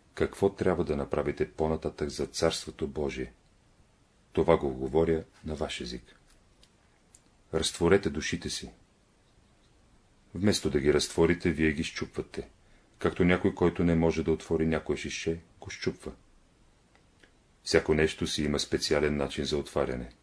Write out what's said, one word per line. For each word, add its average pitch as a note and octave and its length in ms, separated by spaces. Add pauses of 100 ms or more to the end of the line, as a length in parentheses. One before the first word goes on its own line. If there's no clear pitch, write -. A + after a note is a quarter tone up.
(140)
какво - 360
трябва F2+ 340
да D2 120
направите C#2+ 540
по-нататък D#2+ 580
за C#2+ 180
Царството - 600
Божие. C2+ 440 (1000)
Това E2 240
го C#2 180
говоря D#2+ 500 (200)
на D#2+ 100
ваш - 260
език. - 360 (1400)
Разтворете E2+ 560
душите D2+ 400
си. - 200 (1600)
Вместо F2+ 360
да C#2+ 100
ги C#2+ 140
разтворите, E2 580
вие D#2 200
ги D2+ 120
счупвате, - 640 (500)
както F2 260
някой, F2+ 300
който E2+ 300
не E2+ 100
може E2 280
да D#2+ 100
отвори D#2+ 340
някое D#2 300
шише, E2 440 (200)
го - 100
счупва. - 420 (1500)
Всяко D#2 300
нещо D#2 320
си D2+ 180
има D2 140
специален D2+ 580
начин C#2+ 280
за C#2+ 140
отваряне. B1+ 540 (100)